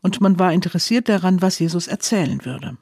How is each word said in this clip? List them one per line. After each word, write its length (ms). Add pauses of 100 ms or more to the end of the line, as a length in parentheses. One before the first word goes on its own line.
und 180
man 200
war 120
interessiert 560
daran, 340
was 160
Jesus 300
erzählen 560
würde. 380